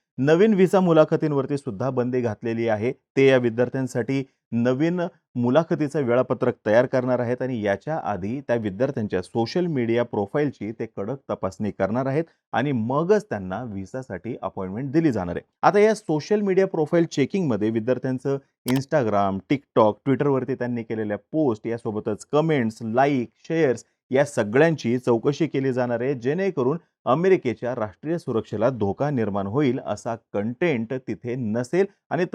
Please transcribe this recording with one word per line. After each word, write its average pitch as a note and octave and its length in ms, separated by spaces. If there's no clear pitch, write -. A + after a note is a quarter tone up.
नवीन E3+ 360
व्हिसा F#3 260
मुलाखतींवरती D#3 800
सुद्धा B2 320
बंदी B2 300
घातलेली A2+ 480
आहे. A2 240
ते - 340
या C3+ 100
विद्यार्थ्यांसाठी B2 880
नवीन C3 480
मुलाखतीचं D3 680
वेळापत्रक B2 520
तयार A2+ 200
करणार B2+ 320
आहेत B2 240
आणि B2+ 200
याच्या G#2 420
आधी G2+ 360
त्या A#2+ 160
विद्यार्थ्यांच्या G#2+ 640
सोशल A#2 440
मीडिया A#2+ 360
प्रोफाईलची A2+ 680
ते A2+ 140
कडक A2 300
तपासणी G2+ 400
करणार A2+ 360
आहेत C#3+ 180
आणि C#3 200
मगच D3+ 520
त्यांना G2+ 380
व्हिसासाठी A2 800
अपॉइंटमेंट G2 500
दिली E3 200
जाणार F2+ 240
आहे. - 80
आता E3+ 160
या G#3+ 160
सोशल F3+ 460
मीडिया F#3+ 260
प्रोफाईल E3+ 380
चेकिंगमध्ये B2+ 640
विद्यार्थ्यांचं B2+ 680
Instagram, G#2+ 680
TikTok, A2 420
Twitterवरती C3+ 480
त्यांनी A#2+ 280
केलेल्या A2 360
पोस्ट, C#3+ 340
यासोबतच A2 640
कमेंट्स, C#3+ 500
लाईक, B2 460
शेअर्स D3+ 360
या C3+ 140
सगळ्यांची B2+ 720
चौकशी B2+ 480
केली C3+ 260
जाणार A#2+ 280
आहे, C3+ 140
जेणेकरून D3 640
अमेरिकेच्या C3 720
राष्ट्रीय C3 440
सुरक्षेला A2+ 520
धोका G#2+ 400
निर्माण G2+ 360
होईल B2+ 400
असा A2 300
कंटेंट A#2 800
तिथे A#2+ 400
नसेल B2+ 520
आणि E3+ 240